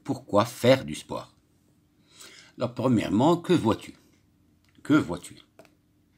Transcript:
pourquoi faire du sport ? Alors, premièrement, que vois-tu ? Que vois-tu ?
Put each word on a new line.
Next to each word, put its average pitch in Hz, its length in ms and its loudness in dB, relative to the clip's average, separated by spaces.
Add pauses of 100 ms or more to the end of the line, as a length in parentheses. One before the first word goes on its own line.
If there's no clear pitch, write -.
pourquoi - 420 -2
faire - 400 2
du 76 120 -10
sport ? - 360 -12 (1300)
Alors, 123 160 -6
premièrement, 120 640 2
que 175 160 -4
vois-tu ? 110 420 0 (880)
Que - 120 2
vois-tu ? 87 420 -2 (800)